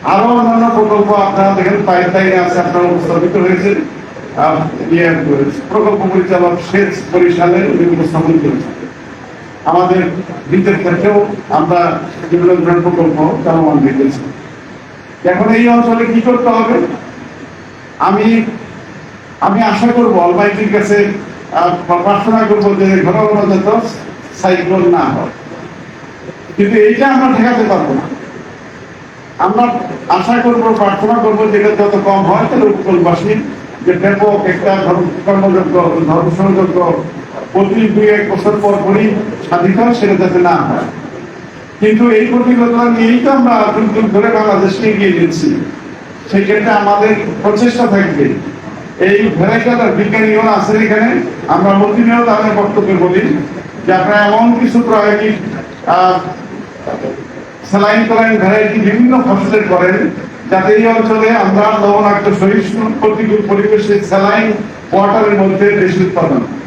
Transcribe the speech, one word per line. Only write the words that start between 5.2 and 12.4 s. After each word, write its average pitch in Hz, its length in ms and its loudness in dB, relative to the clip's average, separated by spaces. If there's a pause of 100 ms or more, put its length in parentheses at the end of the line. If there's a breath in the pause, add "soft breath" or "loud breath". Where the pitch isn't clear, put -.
প্রকল্প 202 440 0
পরিচালক 175 440 2 (140)
সেচ 190 440 -2
বরিশালে 175 420 2
উনি 180 280 0
উপস্থাপন 160 460 0
করেছেন। 143 440 -2 (920)
আমাদের 180 380 2 (480)
বীজের 190 260 2
ক্ষেত্রেও 202 480 0 (240)
আমরা 170 500 0 (320)
বিভিন্ন 175 240 4